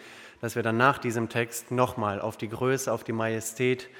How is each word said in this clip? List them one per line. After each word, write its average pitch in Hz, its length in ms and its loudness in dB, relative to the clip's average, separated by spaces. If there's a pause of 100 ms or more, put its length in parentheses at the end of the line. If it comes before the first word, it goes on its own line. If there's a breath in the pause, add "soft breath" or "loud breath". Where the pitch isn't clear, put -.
(420 loud breath)
dass 117 120 -4
wir 117 80 0
dann 113 140 2
nach 135 220 6
diesem 117 320 -2
Text - 400 -2
nochmal 113 500 2
auf 107 160 -4
die 107 140 -8
Größe, 127 420 0
auf 113 120 -4
die 120 80 -4
Majestät, 113 760 0 (100)